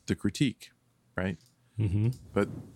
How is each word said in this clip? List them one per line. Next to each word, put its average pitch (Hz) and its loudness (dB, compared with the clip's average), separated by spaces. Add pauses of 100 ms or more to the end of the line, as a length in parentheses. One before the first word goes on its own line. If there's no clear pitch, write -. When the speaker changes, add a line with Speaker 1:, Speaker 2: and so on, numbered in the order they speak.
Speaker 1:
the - 2
critique, - -2 (460)
right? 92 -2 (400)
Speaker 2:
Mm-hmm. 107 2 (220)
Speaker 1:
But - 4 (280)